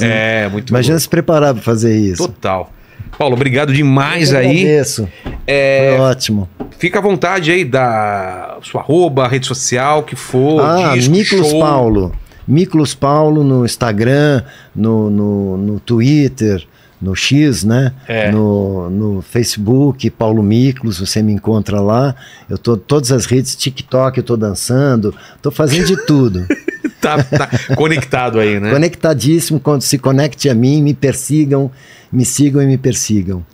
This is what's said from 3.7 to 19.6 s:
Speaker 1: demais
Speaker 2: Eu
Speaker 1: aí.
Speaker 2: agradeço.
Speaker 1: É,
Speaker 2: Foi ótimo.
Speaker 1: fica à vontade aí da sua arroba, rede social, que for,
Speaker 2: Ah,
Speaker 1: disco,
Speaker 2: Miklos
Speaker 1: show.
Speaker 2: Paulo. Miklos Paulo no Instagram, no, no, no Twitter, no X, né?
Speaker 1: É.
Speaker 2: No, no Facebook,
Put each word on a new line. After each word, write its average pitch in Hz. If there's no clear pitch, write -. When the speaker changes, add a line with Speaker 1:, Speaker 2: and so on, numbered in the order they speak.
Speaker 1:
demais 139
Speaker 2:
Eu 139
Speaker 1:
aí. 127
Speaker 2:
agradeço. 135
Speaker 1:
É, 135
Speaker 2:
Foi 131
ótimo. 110
Speaker 1:
fica 180
à 196
vontade 180
aí 180
da 107
sua -
arroba, 139
rede 135
social, 135
que 131
for, 139
Speaker 2:
Ah, 160
Speaker 1:
disco, 123
Speaker 2:
Miklos 190
Speaker 1:
show. 151
Speaker 2:
Paulo. 117
Miklos 156
Paulo 151
no 131
Instagram, 123
no, 107
no, 101
no 101
Twitter, 120
no 92
X, 135
né? 123
Speaker 1:
É. 110
Speaker 2:
No, 101
no 101
Facebook, 120